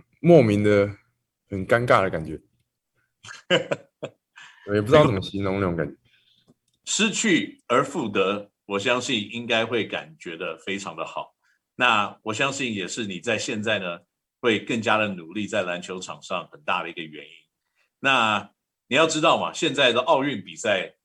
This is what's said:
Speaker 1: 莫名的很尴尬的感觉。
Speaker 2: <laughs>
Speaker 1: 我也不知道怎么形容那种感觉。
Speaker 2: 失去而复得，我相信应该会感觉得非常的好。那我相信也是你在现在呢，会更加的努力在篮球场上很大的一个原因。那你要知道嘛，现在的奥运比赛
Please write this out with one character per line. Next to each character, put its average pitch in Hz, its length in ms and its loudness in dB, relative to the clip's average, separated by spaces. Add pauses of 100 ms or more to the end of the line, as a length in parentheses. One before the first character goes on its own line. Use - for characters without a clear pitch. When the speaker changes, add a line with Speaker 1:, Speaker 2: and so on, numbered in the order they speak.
(200)
Speaker 1:
莫 165 220 10
名 104 200 4
的 104 280 4 (580)
很 95 180 -6
尴 120 200 2
尬 123 160 6
的 92 80 0
感 85 120 -4
觉。 78 160 -10 (1120)
Speaker 2:
<laughs> - 1160 -4
Speaker 1:
我 101 80 -2
也 107 60 4
不 104 80 -2
知 139 60 4
道 151 100 10
怎 120 100 4
么 95 80 -2
形 98 220 -6
容 98 160 -2
那 - 0 -
种 87 160 0
感 78 100 -2
觉。 - 80 -10 (880)
Speaker 2:
失 - 260 0
去 - 580 0
而 127 160 4
复 123 240 -4
得， 101 420 0 (160)
我 98 120 -2
相 123 220 0
信 107 300 -4
应 117 160 -10
该 113 180 2
会 113 220 -2
感 80 320 -10
觉 85 180 -12
得 82 220 -10
非 98 180 -8
常 95 200 -12
的 80 80 -6
好。 - 300 -12 (420)
那 113 460 0
我 107 120 -6
相 139 180 -2
信 131 220 -6
也 92 120 -6
是 110 200 -8
你 92 140 -8
在 113 180 -2
现 107 240 -6
在 107 160 -2
呢， 87 220 -8 (400)
会 113 180 2
更 117 240 -6
加 110 140 2
的 107 120 0
努 87 240 -12
力 104 140 -6
在 101 160 -2
篮 90 180 -4
球 92 200 -10
场 76 200 -14
上 85 300 -8
很 73 120 -20
大 92 200 -4
的 82 80 -10
一 - 20 -12
个 85 80 -12
原 76 240 -14
因。 76 60 -20 (720)
那 110 500 0 (380)
你 123 80 0
要 160 100 6
知 156 140 -2
道 147 200 4
嘛， 82 120 -4
现 151 200 -2
在 127 200 4
的 120 80 2
奥 139 240 2
运 120 180 -4
比 80 140 -18
赛 95 480 -2